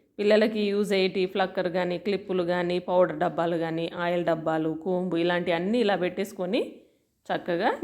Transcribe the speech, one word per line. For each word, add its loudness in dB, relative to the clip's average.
పిల్లలకి 4
యూజ్ 0
అయ్యేటి 2
ఫ్లక్కర్ 0
కానీ, 0
క్లిప్పులు -2
కానీ, 0
పౌడర్ 4
డబ్బాలు 0
కానీ, -2
ఆయిల్ 0
డబ్బాలు, 0
కోంబు -2
ఇలాంటి 0
అన్నీ 0
ఇలా 4
పెట్టేసుకొని -2
చక్కగా 0